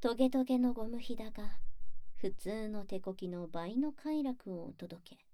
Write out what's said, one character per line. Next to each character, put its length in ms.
ト 140
ゲ 160
ト 140
ゲ 140
の 140
ゴ 140
ム 120
ひ 180
だ 140
が、 300
普 160
通 360
の 160
手 160
こ 140
き 160
の 180
倍 300
の 140
快 300
楽 300
を 140
お 80
届 420
け。 180